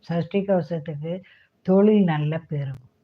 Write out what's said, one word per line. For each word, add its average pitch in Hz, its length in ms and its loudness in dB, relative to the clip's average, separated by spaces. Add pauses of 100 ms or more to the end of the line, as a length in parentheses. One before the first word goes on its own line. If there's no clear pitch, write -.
சஷ்டி 170 360 -2
கவசத்துக்கு 170 760 -4 (420)
தொழில் 202 420 4
நல்ல 156 340 0
பெருகும். 139 520 -8 (140)